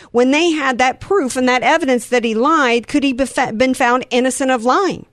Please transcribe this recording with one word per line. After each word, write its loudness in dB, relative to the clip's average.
when 2
they 2
had -2
that 0
proof -2
and 0
that 0
evidence 0
that 0
he -2
lied, 0
could -2
he 0
be -2
fa-, -4
been 0
found 0
innocent 0
of -2
lying? 0